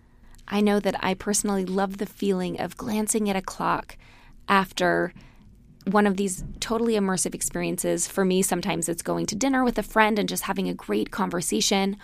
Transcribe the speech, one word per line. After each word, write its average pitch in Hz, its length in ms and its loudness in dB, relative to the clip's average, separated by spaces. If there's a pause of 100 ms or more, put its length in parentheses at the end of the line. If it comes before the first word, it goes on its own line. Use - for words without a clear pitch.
(480)
I 202 140 0
know 208 180 4
that 196 240 -2
I 190 100 2
personally 202 520 -2
love 190 320 -2
the 208 80 -4
feeling 185 540 -2
of - 180 -6
glancing 214 520 -2
at 190 60 0
a 190 60 -2
clock - 560 -4 (500)
after 180 680 2 (720)
one 208 220 4
of 190 100 0
these 190 260 -2 (160)
totally 233 340 0
immersive 190 420 0
experiences. 175 720 -2
For - 160 0
me, 185 180 4
sometimes 175 460 0
it's 165 160 -4
going 170 240 -2
to - 80 -4
dinner 262 280 2
with 233 140 2
a 208 60 0
friend 214 340 4
and 185 120 0
just 180 140 -4
having 190 260 0
a 175 40 -2
great 208 380 -4
conversation, 196 920 0